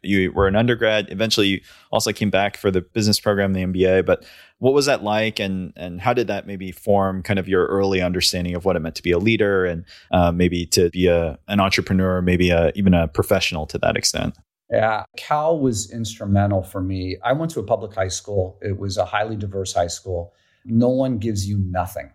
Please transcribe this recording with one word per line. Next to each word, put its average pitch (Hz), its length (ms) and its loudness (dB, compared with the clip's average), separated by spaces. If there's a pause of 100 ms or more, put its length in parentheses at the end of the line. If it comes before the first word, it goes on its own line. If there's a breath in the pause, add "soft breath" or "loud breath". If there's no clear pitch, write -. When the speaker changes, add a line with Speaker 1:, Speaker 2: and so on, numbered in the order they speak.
Speaker 1:
You 95 280 2
were 98 140 2
an 95 100 0
undergrad. 110 540 2
Eventually, 107 360 0
you 95 140 0 (280 loud breath)
also 110 220 0
came 104 180 0
back 98 280 0
for 104 120 0
the 92 120 0
business 107 400 0
program, 98 320 2
the 92 80 -2
M 92 100 -2
B 92 140 2
A. 92 180 4
But - 220 0 (320 loud breath)
what 127 160 2
was 143 120 4
that 135 160 2
like? 107 380 -2
And, 95 380 -4
and 90 240 -10
how 127 120 0
did 120 140 0
that 98 180 -6
maybe 92 280 -10
form 95 500 0
kind 101 160 0
of 85 80 -4
your 90 200 4
early 98 340 0
understanding 90 520 -2
of 87 120 -6
what 95 100 2
it 82 60 -2
meant 80 140 -8
to - 80 -12
be 85 80 0
a 87 60 4
leader 101 480 2
and, 85 200 -4 (260 loud breath)
uh, 87 200 4
maybe 87 360 0
to 90 220 2
be 90 180 2
a, 85 400 2
an 101 140 0
entrepreneur, 92 600 0
maybe 90 280 4
a, 85 260 4
even 95 180 4
a 85 140 4
professional 90 600 -2
to - 100 -8
that - 180 0
extent? - 420 -4 (320)
Speaker 2:
Yeah, 110 360 0 (100)
Cal 156 440 0
was 123 320 -2
instrumental 101 720 0
for 95 180 -10
me. 92 420 -6
I 120 80 0
went 165 200 -2
to 123 100 -6
a - 20 -10
public 110 300 -4
high 98 160 -2
school. 95 520 -6
It 95 160 -4
was 98 200 -6
a 92 80 0
highly 107 320 -4
diverse 98 360 -6
high 87 140 0
school. 87 460 -8 (320)
No 117 240 2
one 131 280 0
gives 101 300 -2
you 101 120 -2
nothing. 90 560 -4